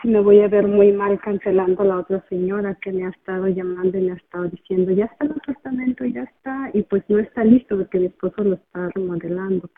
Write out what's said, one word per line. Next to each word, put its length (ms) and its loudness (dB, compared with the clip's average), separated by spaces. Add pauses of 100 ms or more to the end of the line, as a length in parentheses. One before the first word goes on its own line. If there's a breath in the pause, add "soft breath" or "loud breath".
si 60 -2
me 120 4
voy 220 8
a 60 4
ver 180 2
muy 260 6
mal 280 0
cancelando 600 0
a 40 4
la 140 0
otra 280 -4
señora 540 -4
que 100 -8
me 140 -4
ha 40 -8
estado 380 -6
llamando 480 -2
y 60 -2
me 100 -2
ha 40 -12
estado 320 -10
diciendo, 440 -2
"Ya 140 2
está 180 -8
el 80 0
apartamento, 720 -6
ya 200 -6
está", 500 -10
y 80 2
pues 260 -2
no 120 2
está 240 -4
listo 340 4
porque 220 -2
mi 60 0
esposo 380 -6
lo 120 2
está 380 -8
remodelando, 840 -6